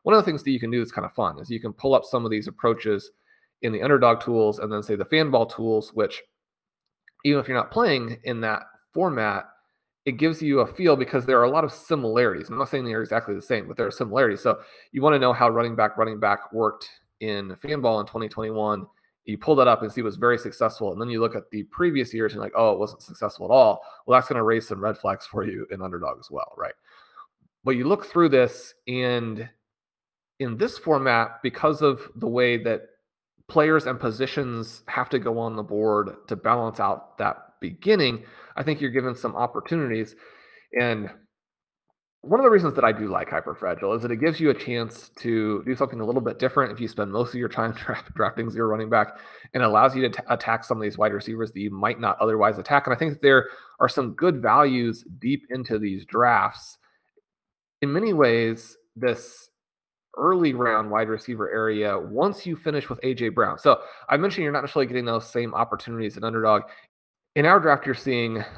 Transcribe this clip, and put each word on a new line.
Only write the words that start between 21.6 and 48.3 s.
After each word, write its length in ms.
previous 500
years 180
and 100
like, 140
"Oh, 160
it 80
wasn't 220
successful 460
at 40
all." 300
Well, 120
that's 120
gonna 140
raise 220
some 140
red 180
flags 280
for 180
you 280
in 100
underdog 380
as 120
well, 240
right? 200
But 60
you 140
look 200
through 240
this, 460
and 600
in 160
this 220
format, 640
because 400
of 340
the 120
way 300
that 260
players 380
and 120
positions 880
have 220
to 100
go 200
on 160
the 80
board 520
to 80
balance 440
out 380
that 420
beginning, 640
I 60
think 180
you're 120
given 240
some 200
opportunities. 800
And 320
one 180
of 40
the 80
reasons 240
that 80
I 80
do 160
like 220
Hyperfragile 640
is 60
that 100
it 60
gives 220
you 100
a 40
chance 560
to 460
do 100
something 260
a 40
little 160
bit 180
different 320
if 80
you 80
spend 240
most 180
of 100
your 100
time 220
<laughs> 40
dra-, 280
drafting 340